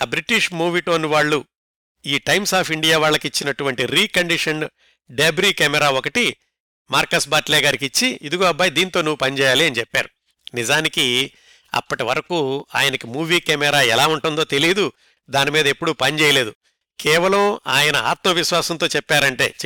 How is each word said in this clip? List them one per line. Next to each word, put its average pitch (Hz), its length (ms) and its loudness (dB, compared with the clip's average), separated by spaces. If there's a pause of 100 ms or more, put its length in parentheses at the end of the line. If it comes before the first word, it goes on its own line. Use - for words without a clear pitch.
ఆ 135 40 -2
బ్రిటిష్ 165 480 -2
మూవీటోన్ 170 520 -2
వాళ్ళు 151 400 0 (640)
ఈ 139 140 -2 (100)
Times 185 320 0
of 160 100 -2
ఇండియా 160 260 2
వాళ్ళకిచ్చినటువంటి 143 880 -2
రీకండిషన్డ్ 160 840 -2 (400)
డెబ్రీ 160 420 0
కెమెరా 147 380 2
ఒకటి 139 460 -2 (540)
మార్కస్ 151 380 -2
బార్ట్లే 151 320 0
గారికి 139 260 0
ఇచ్చి, 240 360 -2
"ఇదిగో 165 220 -2
అబ్బాయి, 175 260 2
దీంతో 175 320 -2
నువ్వు 156 140 -2
పనిచేయాలి" 135 500 2
అని 131 120 -2
చెప్పారు. 117 300 -4 (460)
నిజానికి 135 800 -2 (420)
అప్పటి 131 280 -4
వరకు 139 720 -4
ఆయనకి 127 320 -2
మూవీ 160 340 -2
కెమెరా 147 400 0
ఎలా 123 260 4
ఉంటుందో 156 380 0
తెలీదు, 165 480 0 (380)
దాని 139 200 0
మీద 151 160 2
ఎప్పుడూ 156 260 -2
పనిచేయలేదు. 139 640 2 (460)
కేవలం 190 640 2
ఆయన 147 300 2
ఆత్మవిశ్వాసంతో 165 880 0
చెప్పారంటే, 139 680 0 (120)